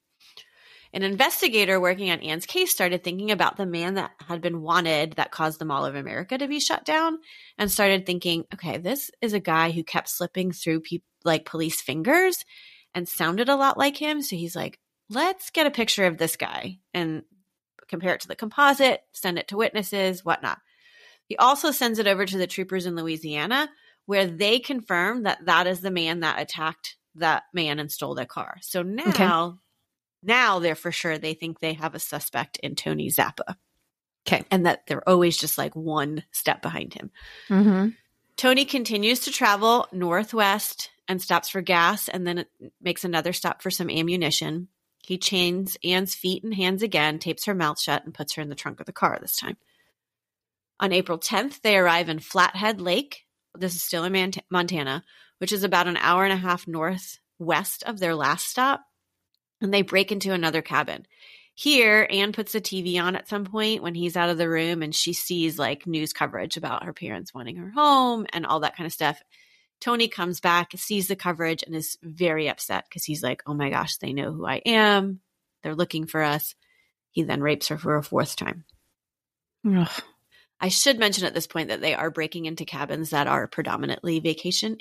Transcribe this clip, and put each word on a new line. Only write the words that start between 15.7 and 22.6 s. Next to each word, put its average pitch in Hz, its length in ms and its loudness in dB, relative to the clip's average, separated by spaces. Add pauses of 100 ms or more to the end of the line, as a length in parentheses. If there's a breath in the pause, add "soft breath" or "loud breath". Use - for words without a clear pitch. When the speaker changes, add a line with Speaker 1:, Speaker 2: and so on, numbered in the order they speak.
Speaker 1:
picture 220 340 2
of 165 120 2
this 160 180 0
guy - 440 -8 (120)
and 160 300 -2 (680)
compare 180 280 -2
it - 60 -6
to - 60 -12
the 185 80 -10
composite, 269 680 4 (100)
send 175 240 -4
it - 120 -4
to 202 80 -6
witnesses, 196 680 0
whatnot." 143 320 -2 (680 soft breath)
He - 100 -6
also 277 320 4
sends 233 300 0
it 208 80 2
over 196 180 4
to 190 140 -2
the 180 80 0
troopers 185 400 -4